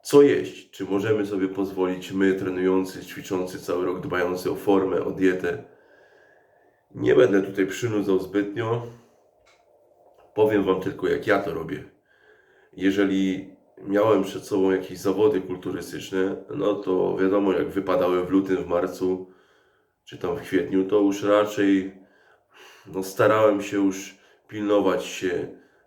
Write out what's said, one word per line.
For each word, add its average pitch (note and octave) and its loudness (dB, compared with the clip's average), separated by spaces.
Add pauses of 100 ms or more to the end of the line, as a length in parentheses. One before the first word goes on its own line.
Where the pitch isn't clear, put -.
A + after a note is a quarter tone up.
Co C#3+ 8
jeść? - 2
Czy - -10
możemy G2+ 0
sobie F#2+ -2
pozwolić F#2 -4
my, F#2+ 4
trenujący, F#2 0
ćwiczący F2+ -8
cały F2+ -4
rok, F2+ -4
dbający F2+ -2
o - -4
formę, F#2+ 0
o - -4
dietę? F2+ 0 (1300)
Nie A#2+ 2
będę G2+ 6
tutaj F#2+ -2
przynudzał G2+ -2
zbytnio. G#2 -4 (1500)
Powiem G#2+ 4
Wam F#2 2
tylko, - -4
jak E2+ 0
ja G2 2
to E2 -6
robię. D#2+ -8 (880)
Jeżeli F#2+ 0 (320)
miałem G#2 4
przed - -10
sobą F#2+ 2
jakieś F#2+ -4
zawody G2 2
kulturystyczne, F#2+ -6 (200)
no G2 0
to F#2 0
wiadomo, F#2+ 2
jak E2 -2
wypadały F2+ 0
w F2+ -8
lutym, F#2+ 2
w E2+ -6
marcu, F#2 -2 (760)
czy - -18
tam F2 -6
w E2+ -8
kwietniu, F#2+ 0
to G#2 2
już G2+ 2
raczej, G2+ 2 (1040)
no, F#2+ -6
starałem G#2+ 2
się G2+ -6
już G2 -2 (300)
pilnować G2+ 0
się, F2 -4 (400)